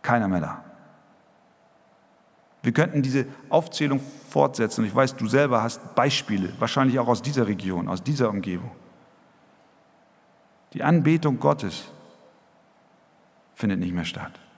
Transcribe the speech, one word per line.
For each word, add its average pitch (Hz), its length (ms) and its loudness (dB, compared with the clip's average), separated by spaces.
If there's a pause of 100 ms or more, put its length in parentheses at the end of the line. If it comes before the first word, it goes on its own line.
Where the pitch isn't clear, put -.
Keiner 120 260 0
mehr 92 140 0
da. 76 240 -8 (2000)
Wir 120 80 2
könnten 151 300 2
diese 131 240 0 (240)
Aufzählung 143 500 0 (300)
fortsetzen. 131 540 2
Ich 98 100 -4
weiß, 131 220 2
du 110 120 -4
selber 123 340 2
hast - 320 -8
Beispiele, 107 640 0
wahrscheinlich 131 400 2
auch 117 80 0
aus 120 160 2
dieser 131 240 0
Region, 95 420 -2
aus 90 140 -4
dieser 131 280 0
Umgebung. 95 420 -6 (2000)
Die - 100 -8
Anbetung 156 560 4
Gottes 143 460 0 (1700)
findet 98 240 -2
nicht 90 140 -4
mehr 85 120 -4
statt. - 280 -10 (260)